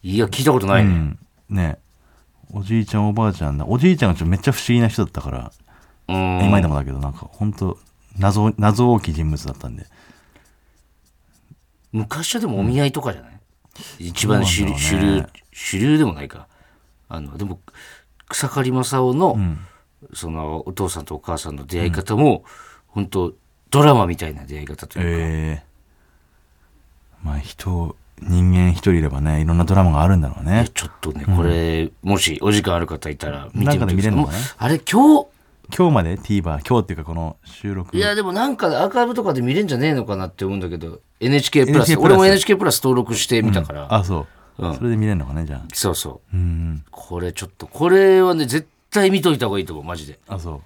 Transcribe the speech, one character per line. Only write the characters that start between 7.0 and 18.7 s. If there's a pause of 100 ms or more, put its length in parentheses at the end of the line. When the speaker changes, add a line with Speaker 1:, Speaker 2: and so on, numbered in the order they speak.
Speaker 2:
ん
か、
ほ
ん
と、 (400)
謎、
謎
多
き
人
物
だ
っ
た
ん
で。 (2000)
Speaker 1:
昔
は
で
も
お
見
合
い
と
か
じ
ゃ
な
い？ (680)
Speaker 2:
う
ん。
Speaker 1:
一
番
主
流、
Speaker 2:
そ
う
な
ん
だ
ろ
う
ね。 (260)
Speaker 1:
主
流、
主
流
で
も
な
い
か。 (600)
あ
の、
で
も、 (680)
草
刈